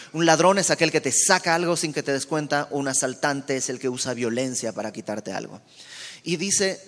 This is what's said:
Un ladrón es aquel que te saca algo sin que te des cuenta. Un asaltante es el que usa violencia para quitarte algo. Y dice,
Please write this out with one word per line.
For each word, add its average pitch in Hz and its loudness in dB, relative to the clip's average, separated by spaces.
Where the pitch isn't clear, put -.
Un 165 2
ladrón 165 8
es 180 2
aquel 156 2
que 156 2
te 131 -2
saca 180 2
algo 170 2
sin 156 -2
que 147 -4
te 139 -2
des 135 -2
cuenta. 147 -2
Un 139 -2
asaltante 135 -2
es 127 -4
el 127 -6
que 131 -4
usa 123 -4
violencia 117 -2
para 104 -6
quitarte 104 -8
algo. - -10
Y 170 -4
dice, 190 -2